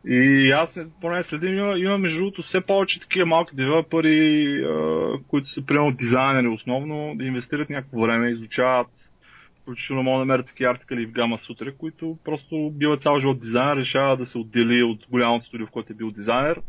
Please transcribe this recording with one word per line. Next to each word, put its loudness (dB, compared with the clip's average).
И 4
аз 2
не-, -10
поне -4
следим, -4
има, -2
има 0
между -2
другото -4
все -2
повече 0
такива 0
малки 2
девелопери, 4
а, 0
които -2
са, -10
примерно, 2
дизайнери 2
основно, -4
да -8
инвестират -6
някакво -6
време, 2
изучават, 0
включително -6
могат 2
да 0
намерят 2
такива -2
артикали -6
в -16
Гама 0
Сутра, -14
които -10
просто -6
бива 0
цял 2
живот 0
дизайнер, 0
решава 0
да -6
се -10
отдели 2
от -2
голямото 2
студио, -10
в -20
което -10
е -14
бил -6
дизайнер -2